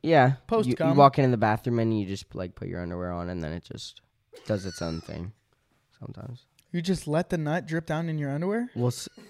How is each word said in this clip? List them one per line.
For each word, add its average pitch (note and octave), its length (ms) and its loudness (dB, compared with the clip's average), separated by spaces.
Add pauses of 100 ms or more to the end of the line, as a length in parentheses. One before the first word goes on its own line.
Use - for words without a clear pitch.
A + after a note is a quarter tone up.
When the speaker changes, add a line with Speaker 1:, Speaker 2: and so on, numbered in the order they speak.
Speaker 1:
yeah. C#3 300 8 (140)
Speaker 2:
Post A3 200 2
Speaker 1:
You, B2 40 2
you - 60 0
Speaker 2:
cum. C#3 180 2
Speaker 1:
walk C#3 240 8
into C3 120 6
the A#2+ 60 2
bathroom A2+ 420 0
and A2+ 200 2
you G2+ 60 -2
just, F#2+ 300 -8
like, F#2 200 -8
put - 120 -10
your F2 140 -8
underwear F2+ 300 -6
on, F2 180 -6
and F2+ 140 -6
then D#2 80 -6
it E2+ 120 -8
just - 380 -16 (440)
does G2+ 200 -4
its F2+ 160 -10
own E2+ 200 -6
thing F2 320 -10 (680)
sometimes. - 460 -16 (260)
Speaker 2:
You E3+ 100 -4
just F3 240 -2
let D#3 240 -2
the F3+ 80 -2
nut D#3 300 -2
drip D#3+ 180 -4
down E3 220 -4
in D#3 100 -4
your C#3+ 140 -4
underwear? G3+ 440 -4
Speaker 1:
Well, A#2+ 120 0
s-, - 220 -4 (200)